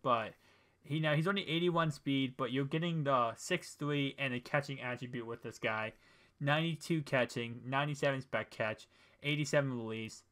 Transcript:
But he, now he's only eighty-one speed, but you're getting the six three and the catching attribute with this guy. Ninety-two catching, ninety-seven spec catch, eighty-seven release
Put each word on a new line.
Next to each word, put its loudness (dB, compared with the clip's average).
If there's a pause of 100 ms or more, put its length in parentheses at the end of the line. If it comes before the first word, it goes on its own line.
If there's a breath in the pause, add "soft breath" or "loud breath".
But 2 (480 soft breath)
he, -2
now 4
he's 4
only 0
eighty-one 2
speed, 0
but -2
you're 2
getting 0
the 4
six -4
three 0
and -2
the -2
catching -2
attribute -6
with -8
this -10
guy. 0 (460 soft breath)
Ninety-two 0
catching, 0
ninety-seven 0
spec -4
catch, -4 (340 soft breath)
eighty-seven 2
release -6